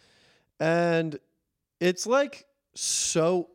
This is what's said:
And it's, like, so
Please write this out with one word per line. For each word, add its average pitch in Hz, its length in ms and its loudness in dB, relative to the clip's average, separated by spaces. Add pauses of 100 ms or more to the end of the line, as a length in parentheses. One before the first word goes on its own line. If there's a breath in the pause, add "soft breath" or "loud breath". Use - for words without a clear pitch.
(600 soft breath)
And 165 580 0 (640)
it's, 180 260 0
like, 277 400 0 (280)
so - 800 -2